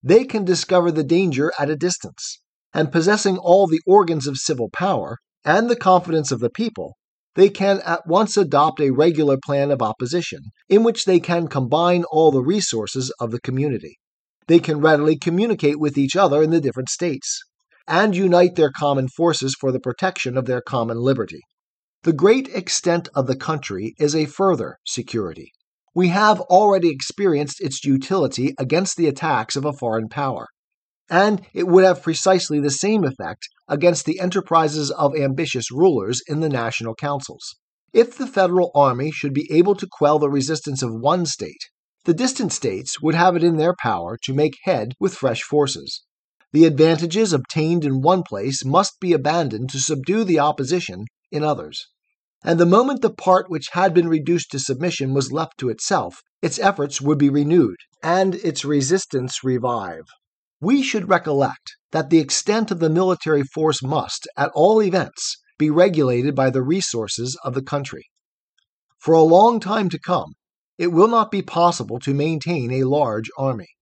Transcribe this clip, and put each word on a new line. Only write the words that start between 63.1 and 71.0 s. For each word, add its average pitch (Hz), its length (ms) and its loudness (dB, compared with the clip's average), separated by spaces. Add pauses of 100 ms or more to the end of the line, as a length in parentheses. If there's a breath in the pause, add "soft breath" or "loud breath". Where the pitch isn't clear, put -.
force 156 400 -2
must, - 520 -6
at 139 200 -2
all 208 260 6
events, 180 560 -2 (220)
be 151 100 2
regulated 147 640 2
by 131 160 2
the 127 140 -2
resources 127 800 -4
of 127 100 -8
the 131 80 -4
country. 139 440 -8 (920)
For 160 160 0
a 165 80 8
long 202 380 6
time 202 300 -2
to 160 100 -6
come, 160 340 -6 (440)
it 175 140 -2
will 180 160 6